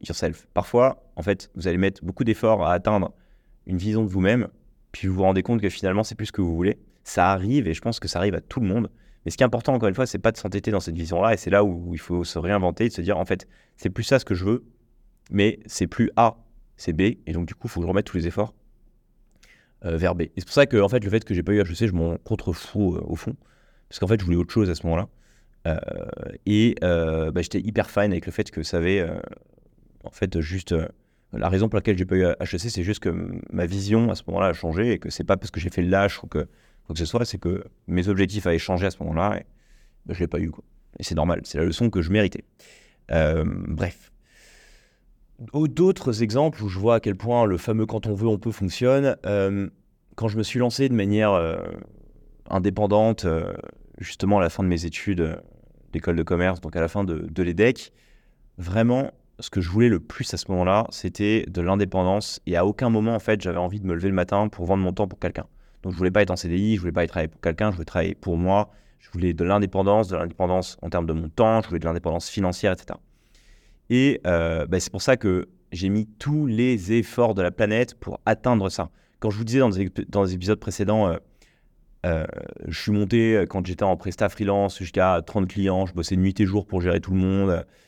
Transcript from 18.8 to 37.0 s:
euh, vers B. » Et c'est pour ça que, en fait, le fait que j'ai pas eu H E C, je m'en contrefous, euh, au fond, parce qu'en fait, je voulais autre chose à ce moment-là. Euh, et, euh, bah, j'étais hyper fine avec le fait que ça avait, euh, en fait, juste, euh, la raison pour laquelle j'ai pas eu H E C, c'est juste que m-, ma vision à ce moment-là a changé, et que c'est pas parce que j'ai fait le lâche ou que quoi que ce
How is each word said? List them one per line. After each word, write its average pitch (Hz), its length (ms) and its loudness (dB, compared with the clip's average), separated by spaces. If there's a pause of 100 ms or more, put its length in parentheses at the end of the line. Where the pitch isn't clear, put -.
euh, 82 120 -2
vers 87 160 2
B. » 85 80 -4
Et - 160 -4
c'est 92 80 -8
pour - 80 -14
ça 143 140 6
que, 123 100 2
en 98 100 6
fait, 123 160 0
le 101 60 -4
fait 110 160 0
que 107 80 -4
j'ai 87 100 0
pas 98 80 -2
eu 104 80 4
H 87 120 0
E - 20 -6
C, 110 140 0
je 92 60 0
m'en 82 240 0
contrefous, 95 800 -2
euh, 82 100 -6
au 80 100 -6
fond, - 200 -8 (540)
parce - 100 -16
qu'en 92 80 -2
fait, 107 120 2
je 92 60 -6
voulais 87 120 2
autre 87 160 -2
chose 104 160 2
à 80 60 -2
ce - 100 -12
moment-là. 85 240 0 (580)
Euh, - 80 0 (680)
et, 107 380 4
euh, 80 480 0
bah, 90 100 -2
j'étais 92 180 -4
hyper 104 300 -2
fine 101 220 0
avec 87 160 -4
le 85 40 -8
fait - 200 -4
que 82 100 -6
ça 85 160 -4
avait, 92 220 2
euh, 82 200 -4 (840)
en - 80 -14
fait, 92 300 -2
juste, 90 320 -4
euh, 80 140 0 (460)
la 90 160 -2
raison 98 200 2
pour 110 80 0
laquelle 98 200 2
j'ai 92 80 0
pas 95 100 0
eu 92 80 4
H 87 320 0
E - 40 -4
C, 113 100 -6
c'est 92 140 -4
juste 101 180 -2
que 92 80 0
m-, 90 320 -6 (100)
ma 90 140 -2
vision 101 460 2
à 90 40 -2
ce - 120 -14
moment-là 90 200 0
a 85 60 2
changé, 92 400 0
et 82 60 -2
que 87 100 -10
c'est - 140 -8
pas 95 140 2
parce - 140 -10
que - 80 -6
j'ai 90 100 -4
fait 90 120 -2
le 87 80 2
lâche 98 340 2
ou - 40 -16
que - 200 -4 (360)
quoi - 100 -10
que 80 60 -6
ce 82 60 -2